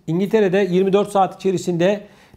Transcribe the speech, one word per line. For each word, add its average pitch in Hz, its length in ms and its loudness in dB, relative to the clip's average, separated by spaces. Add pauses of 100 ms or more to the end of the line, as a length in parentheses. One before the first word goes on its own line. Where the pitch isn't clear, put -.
İngiltere'de 196 640 0
yirmi 185 220 2
dört 202 180 0
saat 185 240 0
içerisinde 180 680 -2 (360)